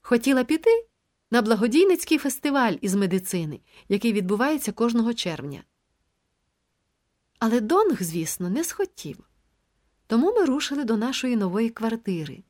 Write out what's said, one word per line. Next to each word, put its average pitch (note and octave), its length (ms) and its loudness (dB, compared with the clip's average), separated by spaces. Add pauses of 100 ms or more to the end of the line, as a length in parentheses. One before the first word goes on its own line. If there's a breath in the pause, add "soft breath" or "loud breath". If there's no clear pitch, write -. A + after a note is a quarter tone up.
Хотіла B3+ 440 2
піти A4+ 420 2 (440)
на A#3 120 4
благодійницький C#4 760 4
фестиваль C4+ 640 0
із F#3+ 140 -2
медицини, F#3 680 -2 (280 soft breath)
який G#3 240 0
відбувається G#3+ 600 0
кожного A#3 420 0
червня. D3+ 500 -8 (1700)
Але A#3 220 2
Донг, D#4+ 420 2
звісно, E3+ 480 -4
не C#4+ 140 -2
схотів. - 640 -10 (760)
Тому C4+ 260 2
ми A4+ 120 2
рушили C#4+ 400 -2
до A3+ 120 0
нашої B3 400 -2
нової G#3 340 0
квартири. A3 800 -6